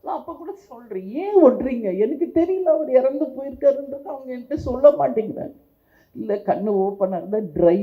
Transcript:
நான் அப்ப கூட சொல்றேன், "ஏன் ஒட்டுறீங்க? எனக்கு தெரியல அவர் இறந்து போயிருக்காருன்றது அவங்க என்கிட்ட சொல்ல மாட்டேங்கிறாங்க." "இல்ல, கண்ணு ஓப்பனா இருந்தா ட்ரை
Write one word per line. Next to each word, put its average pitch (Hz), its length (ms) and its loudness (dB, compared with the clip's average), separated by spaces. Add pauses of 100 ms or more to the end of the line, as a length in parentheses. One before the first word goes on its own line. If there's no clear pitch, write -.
நான் - 160 -8
அப்ப 339 160 -12
கூட 339 180 -14
சொல்றேன், 226 560 -14
"ஏன் 370 360 4
ஒட்டுறீங்க? 220 540 2
எனக்கு 269 360 0
தெரியல 359 320 0
அவர் 311 240 0
இறந்து 269 360 2
போயிருக்காருன்றது 277 760 -2
அவங்க 262 340 -12
என்கிட்ட 247 180 -10
சொல்ல 269 360 4
மாட்டேங்கிறாங்க." 254 600 -2 (640)
"இல்ல, 123 200 -4
கண்ணு 202 400 -2
ஓப்பனா 190 420 -2
இருந்தா 185 220 -4
ட்ரை 175 440 2